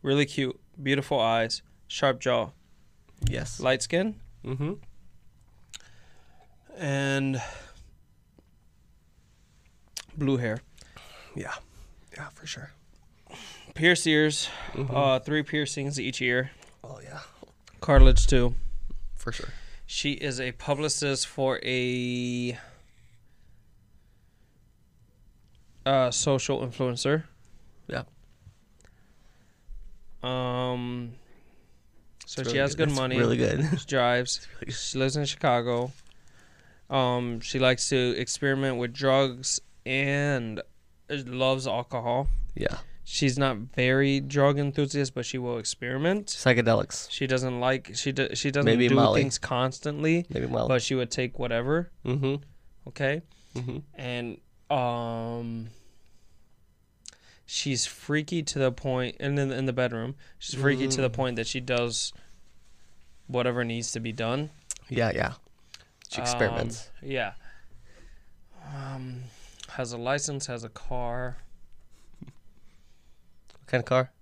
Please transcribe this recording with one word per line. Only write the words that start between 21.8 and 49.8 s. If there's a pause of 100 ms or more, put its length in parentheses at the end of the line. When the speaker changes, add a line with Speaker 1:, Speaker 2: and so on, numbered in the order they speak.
Speaker 1:
uh,
social
influencer. (640)
Speaker 2:
Yeah. (2250)
Speaker 1:
Um, (1120)
so
Speaker 2:
It's
Speaker 1:
she
Speaker 2:
really
Speaker 1:
has
Speaker 2:
good.
Speaker 1:
good
Speaker 2:
It's
Speaker 1:
money.
Speaker 2:
really
good.
<laughs>
Speaker 1:
She
drives.
Speaker 2:
It's
really
good.
Speaker 1:
She
lives
in
Chicago. (1000)
Um,
she
likes
to
experiment
with
drugs (260)
and (500)
loves
alcohol. (260)
Speaker 2:
Yeah. (260)
Speaker 1:
She's
not
very
drug
enthusiast,
but
she
will
experiment.
Speaker 2:
Psychedelics.
Speaker 1:
She
doesn't
like,
she
do,
she
doesn't
Speaker 2:
Maybe
Speaker 1:
do
Speaker 2:
Molly.
Speaker 1:
things
constantly,